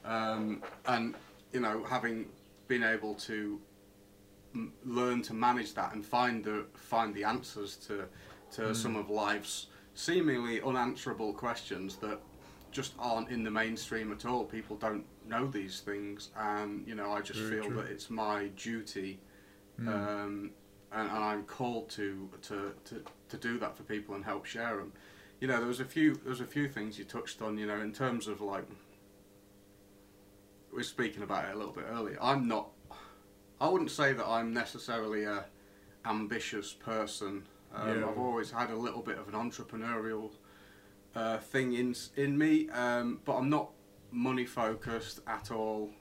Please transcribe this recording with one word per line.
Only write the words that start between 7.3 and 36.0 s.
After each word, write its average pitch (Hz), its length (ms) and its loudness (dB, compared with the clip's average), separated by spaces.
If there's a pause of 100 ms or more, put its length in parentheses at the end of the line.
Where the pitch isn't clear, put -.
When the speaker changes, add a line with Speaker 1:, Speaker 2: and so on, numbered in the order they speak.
Speaker 1:
to, 98 220 -4 (440)
to 113 100 -2
Speaker 2:
Mm. 110 140 2
Speaker 1:
some 110 200 0
of 98 140 -2
life's 104 560 0 (280)
seemingly 131 680 4
unanswerable 123 720 0
questions 101 640 -4
that 104 240 -4 (500)
just - 300 -4
aren't 117 300 2
in 117 120 0
the 110 80 0
mainstream 110 640 0
at 104 120 -6
all. 120 200 2
People 110 320 -6
don't 107 280 0 (220)
know 117 220 2
these 95 320 -4
things, 101 560 -6
and, 104 500 -2
you 113 80 -8
know, 101 160 -2
I 104 100 2
just 104 200 -6
Speaker 2:
Very 110 160 0
Speaker 1:
feel 107 140 0
Speaker 2:
true. 120 120 0
Speaker 1:
that - 80 -4
it's - 180 -8
my 107 380 0 (100)
duty, 101 640 -4 (600)
Speaker 2:
Mm. 117 80 0
Speaker 1:
um, 101 640 -2 (420)
and, 107 160 0
and 110 100 0 (120)
I'm 104 140 0
called 120 460 -4
to, 98 400 -4 (120)
to, 101 320 -4 (100)
to, - 180 -10 (260)
to - 80 -8
do 120 220 -2
that 104 180 -4
for - 60 -16
people 104 320 -4
and 95 100 -8
help 101 220 -4
share 117 340 -2
'em. - 120 -10 (480)
You 131 80 2
know, 123 100 6
there 117 80 2
was 123 140 0
a 127 40 0
few, 151 300 6
there - 160 -4
was 127 100 -2
a 120 60 -2
few 143 220 0
things 107 300 -4
you 98 60 -8
touched - 380 -6
on, 107 160 -2
you 107 80 0
know, 104 140 0
in 107 120 -2
terms 120 360 0
of, 101 120 -4
like, 98 240 -2 (2000)
we - 80 -8
were 123 40 -2
speaking 107 400 0
about 95 260 0
it 98 60 -6
a 107 40 -4
little 107 140 -6
bit - 180 -6
earlier. 113 300 -2
I'm 131 260 6
not, 110 240 2 (880)
I 151 80 6
wouldn't 170 220 4
say 139 220 6
that 113 140 2
I'm 117 260 2
necessarily 113 720 0
a 101 220 -2 (580)